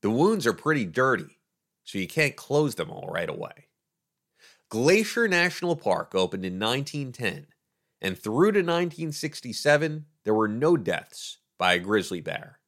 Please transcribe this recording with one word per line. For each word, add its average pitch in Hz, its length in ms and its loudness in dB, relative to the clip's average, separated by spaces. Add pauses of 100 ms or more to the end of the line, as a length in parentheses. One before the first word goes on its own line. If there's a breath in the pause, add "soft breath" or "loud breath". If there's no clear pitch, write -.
The 104 100 2
wounds 165 340 2
are 110 80 4
pretty 143 320 0
dirty, 113 540 0 (440)
so - 140 -10
you 92 100 -4
can't 151 280 0
close 143 400 -2
them 82 160 -6
all - 180 -12
right 85 180 -4
away." - 420 -12 (1000 soft breath)
Glacier 208 580 2
National 175 480 0
Park - 380 -2
opened 95 320 0
in 92 140 -6
nineteen 131 520 -4
ten, 110 360 -6 (520)
and 92 160 -2
through 139 360 2
to 202 100 4
nineteen 170 500 -2
sixty-seven, 147 920 0 (180)
there 107 120 2
were 110 120 4
no 143 300 2
deaths - 600 -6 (180)
by 90 160 4
a 90 60 2
grizzly 95 420 0
bear. - 460 -10